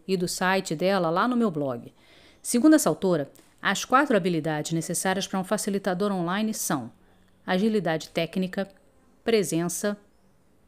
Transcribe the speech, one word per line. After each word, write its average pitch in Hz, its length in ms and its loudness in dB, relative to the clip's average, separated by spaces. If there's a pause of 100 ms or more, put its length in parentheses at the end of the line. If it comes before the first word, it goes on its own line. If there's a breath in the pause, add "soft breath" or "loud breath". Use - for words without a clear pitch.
e 190 120 0
do 175 100 -2
site 190 460 0
dela 180 340 0
lá 180 180 0
no 247 100 0
meu 233 140 2
blog. 131 440 -6 (480 soft breath)
Segundo - 320 6
essa 196 160 4
autora, 160 400 0 (320 soft breath)
as 190 240 -2
quatro 269 280 4
habilidades 160 580 0
necessárias 180 540 -2
para 196 120 -4
um 185 60 -2
facilitador 202 680 -2
online 190 400 -2
são 135 380 -4 (560 soft breath)
agilidade 185 640 0
técnica, 185 580 -4 (560)
presença, 190 720 0 (720)